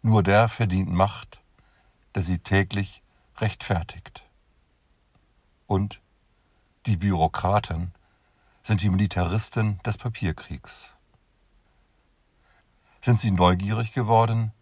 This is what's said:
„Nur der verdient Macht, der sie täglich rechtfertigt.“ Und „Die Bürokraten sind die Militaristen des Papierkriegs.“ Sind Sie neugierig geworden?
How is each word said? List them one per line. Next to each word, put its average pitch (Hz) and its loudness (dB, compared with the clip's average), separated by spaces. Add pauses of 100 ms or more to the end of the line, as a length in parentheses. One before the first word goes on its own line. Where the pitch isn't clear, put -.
„Nur 110 4
der 101 6
verdient 95 -2
Macht, - -2 (720)
der 98 -2
sie 87 0
täglich 98 -2 (340)
rechtfertigt.“ - -6 (1400)
Und 101 -2 (880)
„Die 104 0
Bürokraten 87 0 (720)
sind 107 0
die 101 2
Militaristen 98 0
des 107 -4
Papierkriegs.“ - -8 (2000)
Sind 120 2
Sie 107 0
neugierig 95 2
geworden? 113 2